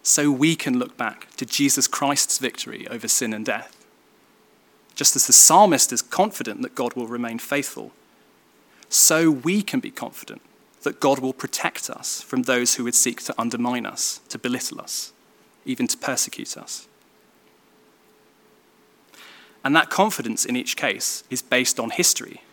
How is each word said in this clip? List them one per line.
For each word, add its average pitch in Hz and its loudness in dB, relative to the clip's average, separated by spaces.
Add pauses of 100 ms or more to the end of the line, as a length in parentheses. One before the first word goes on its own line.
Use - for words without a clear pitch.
so 147 4
we 151 4
can 127 0
look 127 -4
back - -6
to 127 -8
Jesus 135 2
Christ's - 0
victory - -6
over 113 -8
sin 113 0
and 107 -6
death. 110 -6 (1200)
Just - 2
as - 2
the - 4
psalmist 170 8
is 120 -2
confident 123 -2
that - -10
God 120 -4
will 120 -6
remain 120 -6
faithful, - -6 (960)
so 160 4
we 156 2
can 139 -2
be - -10
confident - -12 (420)
that 135 -4
God 135 4
will 131 -2
protect - -6
us - -10
from 127 -2
those 123 2
who 120 -6
would 123 -4
seek - 2
to - -8
undermine 120 -2
us, - -6
to - -10
belittle 127 -6
us, - -10 (540)
even 127 -2
to - -4
persecute - -6
us. - -14 (2750)
And 139 0
that - 4
confidence - 0
in 123 -2
each - -4
case - -4
is 123 -6
based 127 0
on 113 -4
history. - -2